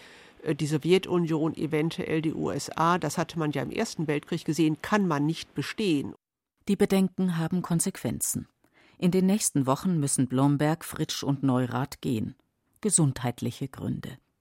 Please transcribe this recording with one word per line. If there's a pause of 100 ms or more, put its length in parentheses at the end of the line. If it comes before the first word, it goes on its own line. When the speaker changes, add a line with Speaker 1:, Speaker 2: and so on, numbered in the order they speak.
(440)
Speaker 1:
äh,
die
Sowjetunion,
eventuell
die
U
S
A,
das
hatte
man
ja
im
Ersten
Weltkrieg
gesehen,
kann
man
nicht
bestehen. (540)
Speaker 2:
Die
Bedenken
haben
Konsequenzen. (480)
In
den
nächsten
Wochen
müssen
Blomberg,
Fritsch
und
Neurath
gehen. (460)
Gesundheitliche
Gründe. (240)